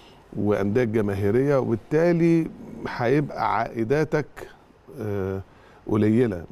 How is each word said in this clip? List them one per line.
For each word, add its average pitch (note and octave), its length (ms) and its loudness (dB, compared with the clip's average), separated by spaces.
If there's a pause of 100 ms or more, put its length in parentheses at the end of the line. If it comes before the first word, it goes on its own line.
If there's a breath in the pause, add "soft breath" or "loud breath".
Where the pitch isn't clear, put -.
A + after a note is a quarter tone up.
(360 loud breath)
وأندية G2+ 460 2
الجماهيرية، A2 760 2
وبالتالي E3 880 2 (420)
هيبقى A#2+ 720 0
عائداتك، C3+ 680 -2 (760)
آه، G2 400 -4 (500 loud breath)
قليلة. G#2+ 600 2